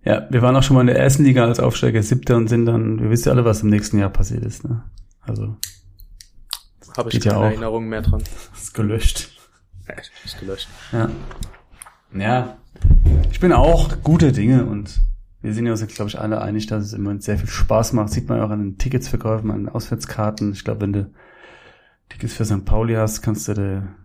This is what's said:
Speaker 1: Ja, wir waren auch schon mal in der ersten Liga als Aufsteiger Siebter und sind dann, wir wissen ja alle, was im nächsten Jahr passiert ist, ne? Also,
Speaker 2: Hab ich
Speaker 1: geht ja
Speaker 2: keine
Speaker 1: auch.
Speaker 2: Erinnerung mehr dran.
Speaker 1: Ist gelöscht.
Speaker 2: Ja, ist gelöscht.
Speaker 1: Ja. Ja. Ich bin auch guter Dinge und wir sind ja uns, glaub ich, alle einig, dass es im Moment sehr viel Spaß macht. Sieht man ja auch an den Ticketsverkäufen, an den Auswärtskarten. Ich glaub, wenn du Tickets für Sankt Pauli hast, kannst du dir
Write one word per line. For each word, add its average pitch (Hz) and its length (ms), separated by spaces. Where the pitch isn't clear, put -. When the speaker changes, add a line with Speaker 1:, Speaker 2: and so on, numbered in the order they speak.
Speaker 1:
Ja, - 280
wir 123 100
waren 127 140
auch 131 80
schon 135 100
mal 127 80
in 123 60
der 123 120
ersten 135 240
Liga 127 220
als 117 140
Aufsteiger 120 420
Siebter 120 340
und 117 120
sind 117 180
dann, 113 340
wir 113 120
wissen 117 160
ja 131 60
alle, 123 120
was 110 160
im 107 80
nächsten 104 300
Jahr 98 100
passiert 110 340
ist, 110 200
ne? 117 200
Also, 107 340
Speaker 2:
Hab 117 100
ich 113 60
Speaker 1:
geht 113 120
ja 104 80
Speaker 2:
keine 104 120
Speaker 1:
auch. 107 40
Speaker 2:
Erinnerung 113 380
mehr 110 140
dran. - 220
Speaker 1:
Ist - 180
gelöscht. - 560
Speaker 2:
Ja, - 60
ist - 140
gelöscht. 95 280
Speaker 1:
Ja. 113 180
Ja. 113 440
Ich - 80
bin 180 140
auch 147 500
guter 160 280
Dinge 113 340
und 104 360
wir 107 120
sind 117 120
ja 117 80
uns, 110 140
glaub 104 200
ich, 101 120
alle 107 220
einig, 104 260
dass 107 160
es 107 100
im 101 100
Moment 101 200
sehr 104 140
viel - 120
Spaß - 440
macht. 107 180
Sieht - 180
man 113 100
ja 110 60
auch 104 40
an 107 100
den 98 180
Ticketsverkäufen, 110 760
an 101 140
den 101 40
Auswärtskarten. 107 840
Ich 98 100
glaub, 107 180
wenn 101 120
du 101 180
Tickets - 240
für 110 120
Sankt 101 200
Pauli 113 300
hast, 110 260
kannst 107 260
du 107 60
dir 98 500